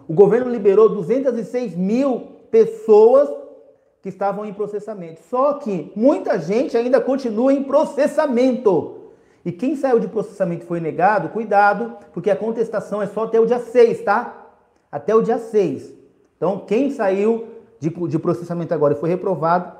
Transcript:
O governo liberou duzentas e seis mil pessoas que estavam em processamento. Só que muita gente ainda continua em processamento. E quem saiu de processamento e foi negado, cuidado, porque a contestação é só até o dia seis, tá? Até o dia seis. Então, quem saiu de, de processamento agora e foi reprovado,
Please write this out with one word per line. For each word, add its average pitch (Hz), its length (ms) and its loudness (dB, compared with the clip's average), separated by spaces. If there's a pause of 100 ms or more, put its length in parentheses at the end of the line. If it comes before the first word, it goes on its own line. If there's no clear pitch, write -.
O 165 60 -6
governo 208 360 4
liberou 208 400 4
duzentas 220 480 -2
e 220 60 -6
seis 240 320 -6
mil 226 440 0 (320)
pessoas 226 800 6 (720)
que 196 80 -12
estavam 196 360 -6
em 208 80 -12
processamento. 202 760 -10
Só 269 240 0
que 202 420 -6
muita 285 440 2
gente 226 380 -2
ainda 247 240 2
continua 254 500 0
em 277 120 2
processamento. 262 1300 0 (500)
E 175 60 -4
quem 269 240 -4
saiu 254 240 0
de 196 80 -4
processamento 175 560 -6
e - 40 -20
foi 170 120 -6
negado, 165 500 0
cuidado, 208 680 0 (160)
porque 185 160 -4
a 190 60 4
contestação 214 640 -6
é 190 60 -4
só 220 160 -6
até 226 160 0
o 226 60 4
dia 240 140 0
seis, 233 420 2
tá? - 460 -2 (440)
Até 156 220 -4
o 226 80 6
dia 233 160 0
seis. 175 560 -2 (420)
Então, 185 300 -2
quem 254 240 0
saiu 214 580 0 (320)
de, 156 100 -4
de 165 300 -4
processamento 170 540 -4
agora 147 220 2
e - 20 -10
foi 165 120 -4
reprovado, 180 720 -2